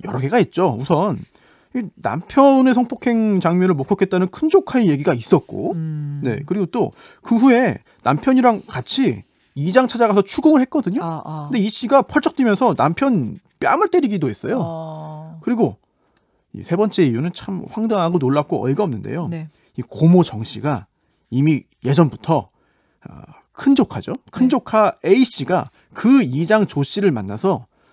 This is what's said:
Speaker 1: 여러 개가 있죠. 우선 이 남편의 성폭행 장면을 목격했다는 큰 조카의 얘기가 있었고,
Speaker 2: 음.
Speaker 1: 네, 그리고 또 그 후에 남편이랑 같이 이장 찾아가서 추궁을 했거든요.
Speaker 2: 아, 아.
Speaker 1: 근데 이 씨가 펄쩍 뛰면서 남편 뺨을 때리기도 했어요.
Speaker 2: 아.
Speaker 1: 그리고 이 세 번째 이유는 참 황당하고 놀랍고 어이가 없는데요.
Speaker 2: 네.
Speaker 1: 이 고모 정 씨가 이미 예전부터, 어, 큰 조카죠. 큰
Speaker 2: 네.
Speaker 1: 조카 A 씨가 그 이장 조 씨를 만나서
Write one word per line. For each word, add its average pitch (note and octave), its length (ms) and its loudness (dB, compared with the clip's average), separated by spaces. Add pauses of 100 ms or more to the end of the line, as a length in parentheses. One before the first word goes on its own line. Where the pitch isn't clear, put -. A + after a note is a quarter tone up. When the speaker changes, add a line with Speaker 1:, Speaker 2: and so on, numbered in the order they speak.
Speaker 1:
여러 - 140 -6
개가 C#3+ 200 0
있죠. E3+ 400 0
우선 D#3 400 0 (560)
이 B3 80 -4 (120)
남편의 C4 760 2
성폭행 A3+ 680 0
장면을 F3+ 360 2
목격했다는 F#3 540 0
큰 D#4 200 -2
조카의 C4 380 2
얘기가 D3 260 2
있었고, - 600 0
Speaker 2:
음. D3+ 500 -8
Speaker 1:
네, A#2+ 220 -4
그리고 F#3 220 -4
또 - 240 -2 (300)
그 - 140 -2
후에 A#3+ 440 4 (240)
남편이랑 A#3+ 640 2
같이 C3 560 -4 (320)
이장 F#3 320 2
찾아가서 G#3+ 360 2
추궁을 D4+ 380 4
했거든요. B3+ 420 -2
Speaker 2:
아, E3 220 -8
아. D3+ 260 -12
Speaker 1:
근데 G#3 120 0
이 G#3+ 60 -2
씨가 C4 340 2
펄쩍 - 320 -2
뛰면서 A3+ 380 2
남편 E3 680 0 (200)
뺨을 E4 300 2
때리기도 G#3 400 0
했어요. - 360 -6
Speaker 2:
아. D#3+ 760 -14
Speaker 1:
그리고 A3 360 -2 (800)
이 - 80 -12
세 E3+ 120 -4
번째 F#3+ 300 0
이유는 C3+ 280 -2
참 - 360 -10
황당하고 G3 480 -2
놀랍고 C#3 480 -2
어이가 C#3+ 180 0
없는데요. C3 440 -6
Speaker 2:
네. D#3+ 220 -10 (280)
Speaker 1:
이 B2+ 40 -8
고모 E3+ 420 4
정 A2 200 -8
씨가 A2 440 -6 (420)
이미 C#3 340 0 (220)
예전부터, C#3+ 640 0 (600)
어, - 120 -20 (320)
큰 - 200 2
조카죠. - 400 -2 (180)
큰 - 120 -2
Speaker 2:
네. B3+ 60 4
Speaker 1:
조카 A3 460 0 (100)
A A#3 180 4
씨가 - 460 -2 (240)
그 C4 300 4
이장 E3+ 440 0
조 C#3+ 160 -2
씨를 G3 280 0
만나서 A#2 540 -4 (280)